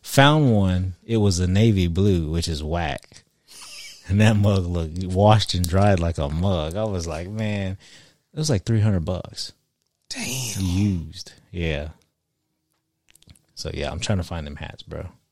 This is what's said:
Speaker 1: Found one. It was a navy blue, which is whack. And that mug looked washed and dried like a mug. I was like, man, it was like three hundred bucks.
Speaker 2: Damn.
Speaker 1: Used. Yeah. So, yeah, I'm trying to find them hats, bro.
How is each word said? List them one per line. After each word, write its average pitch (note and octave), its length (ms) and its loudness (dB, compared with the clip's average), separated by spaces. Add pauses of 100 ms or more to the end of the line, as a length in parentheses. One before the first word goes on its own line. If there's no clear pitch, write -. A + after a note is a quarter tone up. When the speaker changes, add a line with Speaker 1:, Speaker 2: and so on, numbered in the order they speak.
Speaker 1:
Found C#3+ 540 4
one. F#2 400 2 (100)
It A2+ 120 -2
was G2+ 220 4
a F2+ 60 2
navy F#2+ 420 4
blue, E2+ 440 2
which E2 160 -2
is D2+ 160 -6
whack. D#2 600 -6 (840)
And G2 140 2
that A2 140 4
mug G2+ 300 2
looked E2+ 380 -4
washed G2+ 500 4
and F2+ 140 0
dried F#2+ 320 4
like E2 180 -2
a D2 120 -2
mug. E2 460 -2
I A2 100 -4
was F#2 220 -6
like, E2+ 220 -8
man, G#2 480 -6 (560)
it - 60 -10
was D3+ 100 -2
like G2+ 160 0
three A2+ 160 2
hundred F#2+ 240 2
bucks. - 480 -8 (560)
Speaker 2:
Damn. B2 560 -6
Speaker 1:
Used. F2+ 680 -2 (180)
Yeah. D#2 380 -4 (1700)
So, - 180 -10
yeah, C#2+ 180 -6
I'm D#2 80 -8
trying - 180 -2
to F2 60 -2
find E2 240 -8
them C#2+ 80 -12
hats, - 280 -14
bro. - 220 -12 (260)